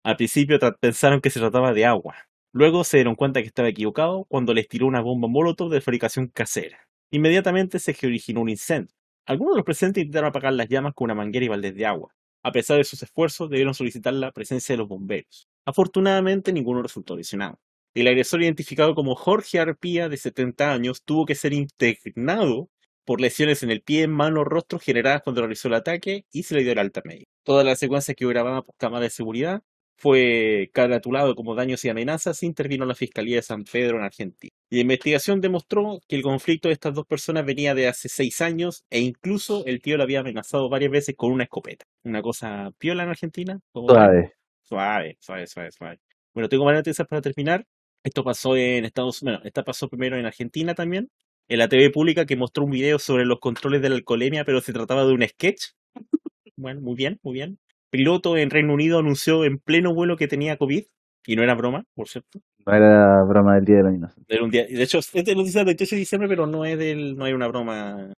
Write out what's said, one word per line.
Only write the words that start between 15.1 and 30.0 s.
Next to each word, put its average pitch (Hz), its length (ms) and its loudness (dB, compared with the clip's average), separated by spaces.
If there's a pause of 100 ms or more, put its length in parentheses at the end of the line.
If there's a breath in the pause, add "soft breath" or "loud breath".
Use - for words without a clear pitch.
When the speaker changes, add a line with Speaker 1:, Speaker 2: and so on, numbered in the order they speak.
Speaker 1:
Afortunadamente, 190 880 0
ninguno 123 300 -2
resultó 92 320 -12
lesionado. 92 420 -10 (380)
El 120 120 2
agresor, 127 360 0
identificado 156 500 0
como 139 220 -2
Jorge 202 420 -2
Arpía, 170 500 -2
de 143 100 -8
setenta 127 540 -2
años, 127 320 -4
tuvo 156 220 0
que 147 80 -2
ser 139 180 -4
internado 135 1200 -2 (340)
por 120 160 -2
lesiones 143 440 0
en 117 80 -2
el 107 100 -4
pie, 156 260 0
mano, 151 360 2
rostro 165 340 -4
generadas 135 460 0
cuando 123 180 -2
realizó 110 260 -4
el 117 60 0
ataque 175 580 -4
y - 120 -10
se - 100 -10
le 143 80 2
dio 123 120 2
el 110 40 -2
alta 98 260 -4
médica. 80 220 -18 (180)
Toda 139 200 4
la 131 120 2
secuencia 139 380 -4
quedó 127 160 -4
grabada 120 320 -2
por - 140 -16
cámara 120 300 -4
de 113 40 -2
seguridad. 127 540 -6 (340)
Fue 117 760 4